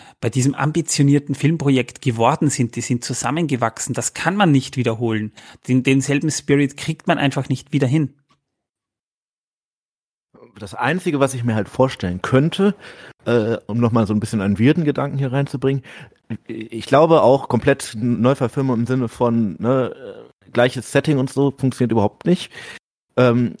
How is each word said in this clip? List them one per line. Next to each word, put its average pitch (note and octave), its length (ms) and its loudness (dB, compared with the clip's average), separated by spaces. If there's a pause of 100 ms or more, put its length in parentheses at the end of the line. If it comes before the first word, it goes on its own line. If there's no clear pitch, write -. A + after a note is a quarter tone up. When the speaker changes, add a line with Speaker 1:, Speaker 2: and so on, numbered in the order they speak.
(220)
Speaker 1:
bei A#2 80 -2
diesem C3 240 0
ambitionierten C#3+ 800 0
Filmprojekt C#3 680 0
geworden C3 480 2
sind, A#2+ 260 -2
die A#2 60 -6
sind A#2+ 220 -4
zusammengewachsen, C3 880 -4
das - 200 -6
kann F3 220 -2
man F3+ 160 4
nicht C3+ 260 0
wiederholen. A2+ 540 -2 (360)
Den, B2+ 160 2
denselben C#3 460 0
Spirit C#3+ 480 0
kriegt - 300 -8
man F3 100 0
einfach D3+ 320 -2
nicht - 220 -6
wieder C#3 160 0
hin. C#3+ 260 0 (2500)
Speaker 2:
Das - 180 -16
Einzige, D3 440 -2
was C3 140 2
ich A#2+ 100 -6
mir A#2 120 0
halt - 140 -2
vorstellen F#2+ 520 0
könnte, E3+ 540 2 (500)
äh, A2+ 320 0 (100)
um G#2+ 120 -4
nochmal A2+ 280 2
so G#2+ 60 0
ein G#2+ 60 2
bisschen A2 220 -4
einen G2 180 0
weirden D#3 240 4
Gedanken C#3 340 -2
hier C3+ 140 -4
reinzubringen, C3+ 520 -2 (640)
ich A2+ 380 -10
glaube D#3 360 6
auch B2+ 260 4
komplett - 480 0
Neuverfilmung B2 840 0
im A#2+ 60 0
Sinne B2+ 220 -2
von, A2+ 520 0
ne, B2+ 360 0
äh, A2 560 -20
gleiches B2 400 0
Setting C#3+ 260 2
und C3 120 -2
so C#3 220 0
funktioniert B2+ 400 -2
überhaupt G#2+ 340 0
nicht. - 260 0 (640)
Ähm, A#2+ 440 2